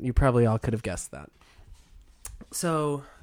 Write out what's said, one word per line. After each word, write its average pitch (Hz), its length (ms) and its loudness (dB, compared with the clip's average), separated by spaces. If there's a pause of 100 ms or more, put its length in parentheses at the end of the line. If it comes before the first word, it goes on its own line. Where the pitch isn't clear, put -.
you 127 120 -2
probably 123 320 6
all 110 120 4
could 113 160 -2
have 113 100 -2
guessed - 280 -6
that. 71 180 -14 (1200)
So, 151 520 -2 (200)